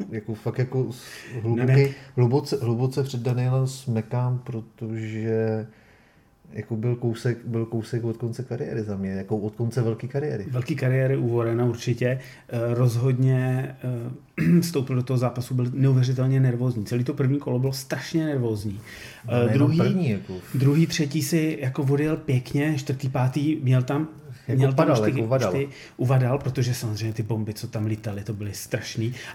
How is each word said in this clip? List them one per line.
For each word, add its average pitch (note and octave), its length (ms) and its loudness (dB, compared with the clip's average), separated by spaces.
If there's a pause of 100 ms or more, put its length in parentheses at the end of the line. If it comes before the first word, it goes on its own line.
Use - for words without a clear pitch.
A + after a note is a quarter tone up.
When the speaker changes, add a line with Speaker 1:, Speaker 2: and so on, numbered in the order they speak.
(100)
Speaker 1:
jako A2 240 -6
fakt A2+ 240 -6
jako B2+ 340 -2
s-, - 100 -16 (400)
hluboký, A#2 240 0
Speaker 2:
Ne, C3 100 6
ne. C#3 120 6 (280)
Speaker 1:
hluboce, C3 460 2
hluboce B2+ 400 0
před C3 180 -4
Danielem B2+ 460 0
smekám, B2 760 -2
protože A2 1200 -2 (840)
jako A2 240 -6
byl A#2+ 200 0
kousek, A#2 480 0
byl A2+ 220 -2
kousek A2+ 380 -4
od A2+ 120 -2
konce A#2 260 -6
kariéry A#2+ 400 -6
za G2+ 140 -4
mě, F#2+ 140 -4
jako F#2+ 260 -4
od G#2+ 180 -4
konce A#2 280 -2
velké A2+ 260 -2
kariéry. C#3 420 -4
Speaker 2:
Velký B2+ 260 -2
kariéry C3 400 2
u A#2+ 200 0
Warrena A#2 280 2
určitě. A#2+ 420 0 (420)
Eh, A#2+ 260 -2
rozhodně, B2+ 1000 2 (640)
eh, E3 220 6
<clears throat> - 0 -
vstoupil C3+ 360 0
do B2 60 2
toho B2+ 160 0
zápasu, A#2+ 360 -2
byl B2 200 2
neuvěřitelně C3 680 4
nervózní. A#2+ 440 2
Celý B2 200 0
to C#3+ 100 -2
první C#3 240 2
kolo B2+ 200 -2
bylo C3+ 140 0
strašně D#3 540 -4
nervózní. A2 540 -2 (460)
Speaker 1:
No, A#2+ 60 -4
Speaker 2:
Eh, B2 40 2
Speaker 1:
nejenom A#2 180 4
Speaker 2:
druhý, D3 240 4
Speaker 1:
první, F3+ 320 4
jako. F#2+ 220 -4 (220)
Speaker 2:
druhý, C#3+ 320 6
třetí D3+ 360 0
si D#3 380 0
jako C3 220 -2
odjel D3 340 2
pěkně, C#3+ 640 0
čtvrtý, C3+ 300 -4
pátý C#3 540 2
měl B2+ 200 4
tam D3 260 0 (420)
Speaker 1:
Jako B2 80 2
Speaker 2:
Měl C3 140 6
tam C3+ 40 -2
Speaker 1:
padal, D3+ 180 6
Speaker 2:
už A2+ 100 4
ty, G#2 60 4
Speaker 1:
jako B2 120 2
Speaker 2:
už A2 60 0
Speaker 1:
vadal. A#2 240 2
Speaker 2:
ty, C#3 160 0 (280)
uvadal, C3 420 2
protože B2+ 360 -2
samozřejmě A2 380 -4
ty A2 100 -4
bomby, G#2+ 320 -4
co - 140 -12
tam G#2+ 180 -4
lítaly, G#2+ 380 -4
to A2+ 80 -6
byly G2+ 220 -6
strašný. A#2 600 -4 (200)